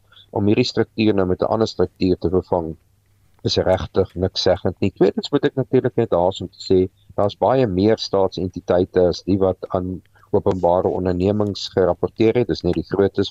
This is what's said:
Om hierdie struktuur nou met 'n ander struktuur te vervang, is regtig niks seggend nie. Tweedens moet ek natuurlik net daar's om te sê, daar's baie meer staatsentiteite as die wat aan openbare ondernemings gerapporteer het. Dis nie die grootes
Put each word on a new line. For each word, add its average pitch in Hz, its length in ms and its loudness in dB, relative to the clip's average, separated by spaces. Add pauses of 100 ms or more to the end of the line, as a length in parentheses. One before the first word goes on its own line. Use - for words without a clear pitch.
(300)
Om 101 160 -2
hierdie 113 180 2
struktuur 110 500 0
nou 95 120 2
met 90 160 -2
'n - 100 0
ander 110 160 0
struktuur 92 500 -2
te 82 120 -4
vervang, 87 460 -2 (680)
is - 120 -2
regtig 92 580 0
niks 90 280 -4
seggend 92 380 0
nie. 101 100 0
Tweedens - 400 -2
moet 143 140 -2
ek 143 100 0
natuurlik 127 420 -2
net 117 140 0
daar's 90 300 0
om 92 80 -10
te - 260 -4
sê, 92 160 2 (260)
daar's 101 200 -2
baie 127 300 2
meer 101 320 2
staatsentiteite 92 1080 0
as 82 140 -4
die 98 160 0
wat 92 180 0 (120)
aan 92 340 -6 (300)
openbare 92 560 2
ondernemings 92 840 -2
gerapporteer 110 640 0
het. 117 80 -2
Dis - 180 -4
nie 87 100 0
die 82 120 -6
grootes 98 420 0